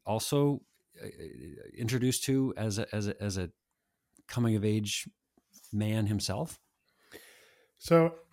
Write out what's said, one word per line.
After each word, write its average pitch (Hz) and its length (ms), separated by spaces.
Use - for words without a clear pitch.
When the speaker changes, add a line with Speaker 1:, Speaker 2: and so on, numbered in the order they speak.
Speaker 1:
also, 143 580
uh, 104 40
introduced 123 480
to 135 320
as 107 220
a, - 160
as 104 120
a, 101 160
as 98 160
a 90 120
coming 117 300
of 101 80
age 107 440
man 107 340
himself? 104 520
Speaker 2:
So 165 360